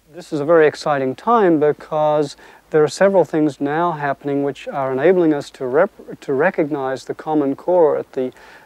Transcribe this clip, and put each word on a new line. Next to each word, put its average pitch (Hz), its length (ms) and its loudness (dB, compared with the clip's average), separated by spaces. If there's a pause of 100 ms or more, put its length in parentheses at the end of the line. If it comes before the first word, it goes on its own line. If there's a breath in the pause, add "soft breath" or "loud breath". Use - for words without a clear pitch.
(120)
This 170 200 -20
is 147 80 -2
a 143 40 -4
very 160 220 6
exciting 139 480 -2
time 196 460 2
because 151 760 -2 (340 soft breath)
there 156 120 4
are 147 60 2
several 190 360 2
things 151 360 -2
now 160 320 -2
happening 143 520 -4
which 139 240 -8
are 135 240 -4
enabling 160 400 2
us 143 180 -6
to - 160 -10
rep-, 165 540 -2
to 147 120 -6
recognize 139 720 -2
the 143 100 -10
common 143 420 -2
core 165 400 2
at - 160 -10
the 127 200 -6 (340 loud breath)